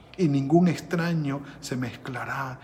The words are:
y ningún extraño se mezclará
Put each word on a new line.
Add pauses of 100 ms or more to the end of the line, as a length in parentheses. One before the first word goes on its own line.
(180)
y
ningún
extraño (160)
se
mezclará